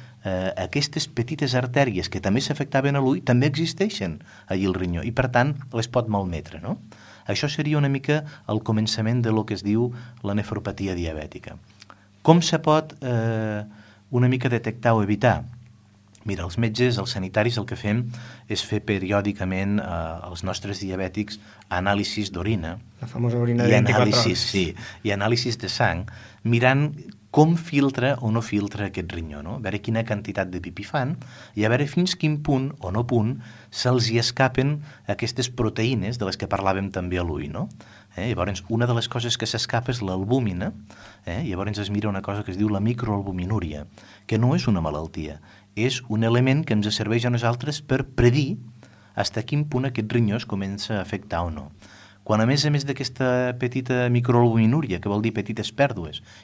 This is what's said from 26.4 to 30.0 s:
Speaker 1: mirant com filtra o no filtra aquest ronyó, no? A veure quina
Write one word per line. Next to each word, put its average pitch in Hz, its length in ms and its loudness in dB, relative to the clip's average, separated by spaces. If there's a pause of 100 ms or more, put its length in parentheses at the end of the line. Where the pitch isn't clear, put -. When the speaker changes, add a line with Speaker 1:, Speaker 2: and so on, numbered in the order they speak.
Speaker 1:
mirant 131 520 4 (340)
com 160 280 6
filtra 139 640 2
o 113 100 0
no 113 100 2
filtra 104 460 -2
aquest 90 240 -6
ronyó, 76 320 -8
no? 92 140 -8
A - 20 -10
veure 101 240 -4
quina 113 240 0